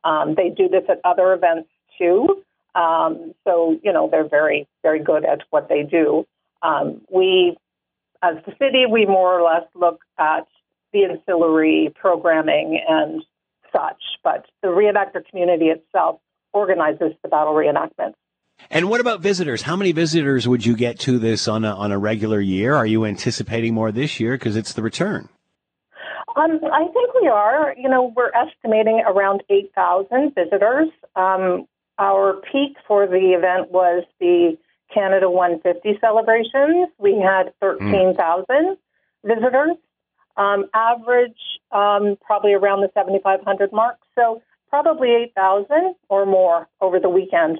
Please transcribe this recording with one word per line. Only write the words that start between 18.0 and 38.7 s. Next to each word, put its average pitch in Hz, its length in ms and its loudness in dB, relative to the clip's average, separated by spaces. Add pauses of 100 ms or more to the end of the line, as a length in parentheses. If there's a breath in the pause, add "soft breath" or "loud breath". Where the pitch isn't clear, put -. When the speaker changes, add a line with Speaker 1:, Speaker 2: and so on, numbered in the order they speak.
Speaker 2:
And 175 180 -2
what 233 120 0
about 233 220 -2
visitors? 175 400 -2
How 156 120 -6
many 190 160 0
visitors 151 560 0
would 123 180 0
you 117 120 2
get 120 240 -4
to 123 180 0
this 110 300 -2
on 110 160 -2
a, 107 100 -2
on 101 160 -6
a 101 80 -2
regular 107 420 -2
year? 101 360 0
Are 120 100 0
you 110 180 0
anticipating 113 680 -4
more 110 160 -2
this 135 300 -6
year 120 180 -2
'cause 113 160 -4
it's 107 200 -6
the 113 80 -6
return? 160 460 -6 (1080 loud breath)
Speaker 1:
Um, 320 240 0 (120)
I 311 200 0
think 494 280 0
we 381 80 2
are. 254 480 2
You 254 120 -4
know, 254 280 0
we're 240 160 0
estimating 220 720 0
around 196 460 0
eight 196 240 0
thousand 196 640 0
visitors. 208 520 0 (280)
Um, 185 500 -2 (320)
our 196 360 2 (180)
peak 277 240 -2 (100)
for 202 220 2
the 185 240 2
event 180 400 0
was 180 320 2 (160)
the 175 360 2 (380)
Canada 190 340 2
one 175 320 0
fifty 190 400 -2
celebrations. 233 880 2 (100)
We 202 200 2
had 190 280 2
Speaker 2:
Hmm. - 140 -16
Speaker 1:
thirteen 196 540 0
thousand 190 640 0 (480)